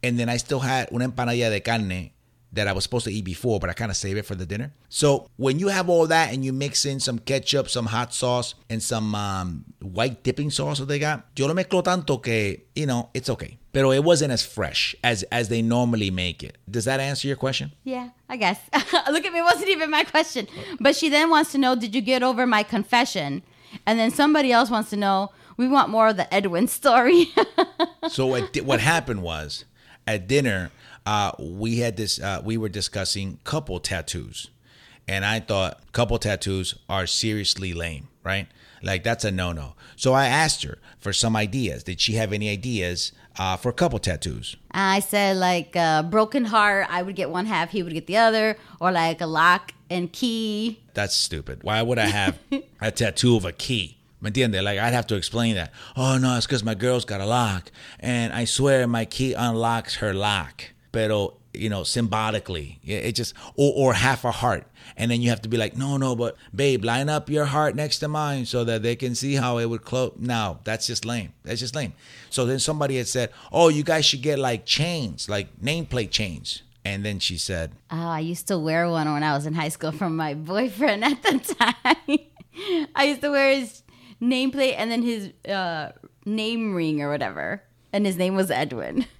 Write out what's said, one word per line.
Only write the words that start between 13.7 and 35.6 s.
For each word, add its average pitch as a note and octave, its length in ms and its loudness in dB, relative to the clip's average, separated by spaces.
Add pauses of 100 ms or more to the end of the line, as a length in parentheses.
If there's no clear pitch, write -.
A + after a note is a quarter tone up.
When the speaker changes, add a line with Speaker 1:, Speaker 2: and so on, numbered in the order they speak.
Speaker 1:
Pero C3+ 180 6
it C#3 120 4
wasn't D#3 280 6
as A#2 120 0
fresh - 600 -4
as, A2+ 200 0
as A2+ 260 -2
they A#2 120 2
normally A#2 480 2
make F2+ 320 -4
it. - 160 -16 (140)
Does A2 140 -2
that C3+ 160 0
answer C#3 260 -4
your C#3 100 0
question? C3+ 360 -4 (100)
Speaker 2:
Yeah, B3 260 -8 (200)
I B3+ 80 -8
guess. G#3 280 0
<laughs> - 80 -12 (380)
Look D#4 140 0
at F4+ 80 -4
me, E4+ 60 0
it E4 40 0
wasn't F4+ 260 4
even D#4 220 2
my D#4 140 2
question. D#4 420 0 (320)
But C#4 160 6
she D#4 140 0
then D4+ 200 4
wants D#4 220 6
to C#4 60 0
know, B3+ 180 4
"Did A3 180 -4
you B3+ 80 2
get B3 220 2
over B3 240 2
my G#3+ 160 4
confession?" G3 800 0 (420)
And A3 140 4
then A3+ 100 4
somebody D4 420 4
else A#3 200 6
wants A3+ 200 0
to G#3 40 -4
know, G3 360 2 (260)
"We B3 100 2
want C4+ 220 6
more A3 180 6
of G#3+ 100 4
the - 160 -2
Edwin G3 340 2
story." C#4 680 6
<laughs> - 760 0
Speaker 1:
So C3 260 2
at - 180 -2
di-, D3 80 -2
what C3 180 2
happened B2+ 420 0
was, D#2 440 -6 (420)
at G2+ 200 -2
dinner, A2 440 0 (340)
uh, G2+ 320 2
we G#2+ 420 -4
had A#2 180 -2
this, G#2 220 -4
uh, G2 240 -4
we A2+ 140 -2
were A2 120 -2
discussing G2 720 -4
couple C#3+ 360 -6
tattoos. D2+ 720 -8 (580)
And G2 180 -2
I A2 140 0
thought G2 520 -2